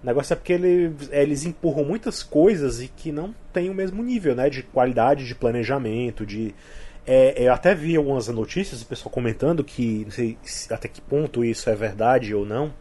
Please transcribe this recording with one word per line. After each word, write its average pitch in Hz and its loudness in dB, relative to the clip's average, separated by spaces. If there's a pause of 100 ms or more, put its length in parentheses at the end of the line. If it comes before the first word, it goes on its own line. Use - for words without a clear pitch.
O - -10
negócio 131 0
é - 2
porque - -2
ele, 175 4 (160)
é, 143 4
eles 147 0
empurram 156 -2
muitas 202 -4
coisas 151 2
e 127 -8
que - -10
não 170 -8 (180)
tem 185 -2
o - -8
mesmo 196 -6
nível, 208 0
né? 127 2
De 131 -8
qualidade, 127 2
de 120 -8
planejamento, 117 -2
de... 104 -6 (540)
é, 131 6
eu 127 8
até 175 4
vi 165 0
algumas 135 2
notícias, 117 -4
o - -16
pessoal - -10
comentando 135 0
que, 113 -2
não 104 -14
sei 117 -4
se, - -10
até - -8
que - -14
ponto 139 -2
isso 113 -2
é - 4
verdade 107 0
ou 101 0
não 131 -4